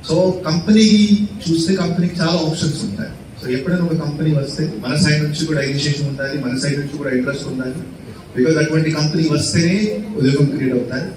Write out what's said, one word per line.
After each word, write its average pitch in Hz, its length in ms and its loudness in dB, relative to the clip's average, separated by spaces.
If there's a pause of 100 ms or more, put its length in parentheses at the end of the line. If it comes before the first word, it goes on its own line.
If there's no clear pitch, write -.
So, 160 80 0 (300)
కంపెనీకి 208 800 6 (180)
చూస్తే 165 300 2
కంపెనీకి 175 460 0
చాలా 165 240 2
ఆప్షన్స్ - 380 -2
ఉంటాయి. - 280 -6 (280)
So, 127 100 -10
ఎప్పుడైనా 170 340 0
ఒక 160 120 0 (100)
కంపెనీ 151 300 -2
వస్తే - 280 -2 (200)
మన 127 200 -4
సైడ్ 151 200 2
నుంచి 151 220 -2
కూడా 151 160 0
ఇనిషియేషన్ 143 460 -2
ఉండాలి, 139 360 -4
మన 123 160 -2
సైడ్ 143 200 -2
నుంచి - 180 -8
కూడా 139 200 -4
ఇంట్రెస్ట్ 123 340 -2
ఉండాలి. 127 280 -6 (560)
Because 151 220 4
అటువంటి 156 340 2
కంపెనీ 151 380 0
వస్తేనే 175 480 2 (400)
ఉద్యోగం 139 280 4
క్రియేట్ 131 280 0
అవుతాయి. 123 420 -2